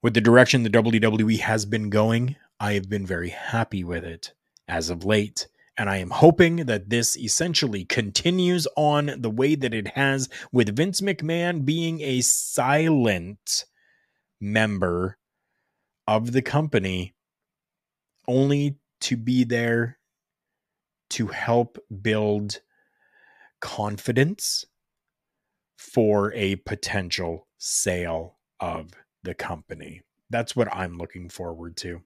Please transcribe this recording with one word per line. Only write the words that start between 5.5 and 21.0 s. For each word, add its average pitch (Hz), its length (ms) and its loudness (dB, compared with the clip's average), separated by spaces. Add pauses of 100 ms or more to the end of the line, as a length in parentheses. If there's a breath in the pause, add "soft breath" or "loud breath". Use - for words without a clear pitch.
and 104 120 -2
I 98 80 -2
am 90 120 -6
hoping 165 460 6 (100)
that 101 240 -2
this 117 260 0
essentially 120 720 -2
continues 175 880 0
on 147 420 2
the 120 120 -4
way 131 240 2
that 127 220 -2
it 104 140 -4
has, 135 380 0 (240 loud breath)
with 110 240 2
Vince 175 260 0
McMahon 170 640 -2
being 160 360 -2
a 131 200 0
silent 123 1400 0 (760)
member 98 800 0 (880)
of 110 240 0
the 131 100 2
company, 95 720 -2 (1120)
only 139 500 2 (240)
to - 160 -2
be 123 260 2
there 117 560 0 (1120)